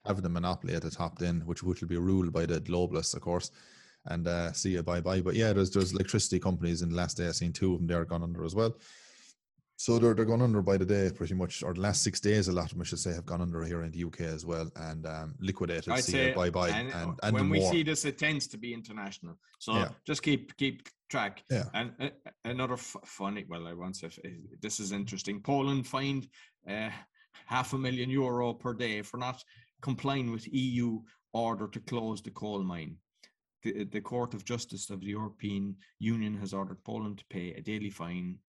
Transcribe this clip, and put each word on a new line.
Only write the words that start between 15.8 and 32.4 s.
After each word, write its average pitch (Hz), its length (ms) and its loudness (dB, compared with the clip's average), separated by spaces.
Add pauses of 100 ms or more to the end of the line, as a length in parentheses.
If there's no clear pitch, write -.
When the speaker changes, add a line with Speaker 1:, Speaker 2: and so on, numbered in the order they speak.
Speaker 2:
I'd 127 120 2
Speaker 1:
see - 80 0
you, 135 160 4
Speaker 2:
say, 131 60 2
Speaker 1:
bye-bye, 90 360 2
Speaker 2:
and, 117 220 -2
Speaker 1:
and, 85 180 -4
Speaker 2:
uh, 85 40 -4 (100)
Speaker 1:
and 107 100 2
Speaker 2:
when 104 100 4
Speaker 1:
the 95 60 4
Speaker 2:
we 95 100 6
Speaker 1:
more. 92 100 6
Speaker 2:
see 120 120 4
this, 151 240 0
it 139 120 -2
tends 151 300 0
to 107 100 -12
be 120 140 -8
international. 104 640 -10 (200)
So 110 160 -2
Speaker 1:
Yeah. 113 160 4 (160)
Speaker 2:
just 151 160 -2
keep, - 340 0
keep 131 320 -2 (220)
track. 104 400 -4
Speaker 1:
Yeah. 113 140 2 (100)
Speaker 2:
And, 117 260 -2
uh, 143 80 0 (380)
another 127 280 -2
f-, - 300 -8
funny, 98 440 -6
well, 85 180 -8
I 85 80 -10
won't 90 220 -8
say, 85 100 -10
f-, 85 120 -14 (440)
this 107 180 -4
is 98 120 -6
interesting. 101 500 -4
Poland 139 440 2
fined, 135 400 -2 (400)
uh, 107 220 -4 (560)
half 127 300 -2
a 135 40 0
million 127 300 -2
euro 123 460 2
per 120 180 -4
day 110 300 -2
for 110 160 -10
not 127 260 -6 (380)
complying 135 480 0
with 113 180 -6
E 135 120 0 (260)
U 110 180 -2 (300)
order 113 340 0
to 107 120 -10
close 110 420 -4
the - 80 -12
coal 104 320 -4